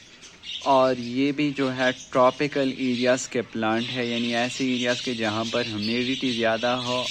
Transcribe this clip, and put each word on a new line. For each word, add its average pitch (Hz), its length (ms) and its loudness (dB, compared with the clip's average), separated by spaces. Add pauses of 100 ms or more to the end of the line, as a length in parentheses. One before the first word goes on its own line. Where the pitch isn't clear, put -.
(680)
और 131 320 6
ये 127 340 0
भी 143 200 0
जो 135 160 0
है 127 240 0
ट्रॉपिकल 135 760 2
एरियाज़ 127 600 0
के 123 120 -2
प्लांट 113 440 -2
है, 123 260 -4
यानी 117 220 -2
ऐसे 123 320 -2
एरियाज़ 123 400 0
के 127 100 -2
जहाँ 113 300 -2
पर 117 220 -2
ह्यूमिडिटी 120 680 -2
ज़्यादा 113 420 2
हो 123 360 -2